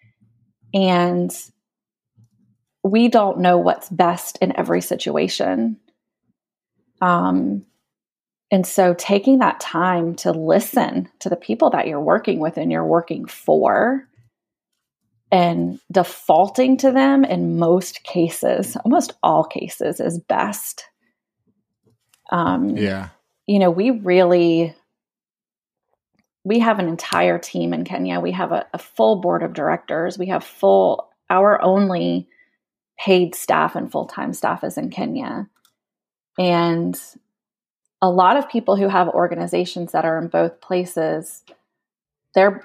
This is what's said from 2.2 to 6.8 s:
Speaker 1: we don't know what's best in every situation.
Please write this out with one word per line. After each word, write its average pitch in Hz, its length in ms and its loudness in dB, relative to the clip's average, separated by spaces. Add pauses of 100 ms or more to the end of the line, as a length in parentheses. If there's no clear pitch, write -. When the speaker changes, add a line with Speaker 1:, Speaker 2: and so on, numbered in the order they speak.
Speaker 1:
we 226 260 2
don't 208 300 2
know 180 180 4
what's 175 320 0
best 175 520 -2
in 175 160 0
every 170 240 -2
situation. 180 960 -2 (1200)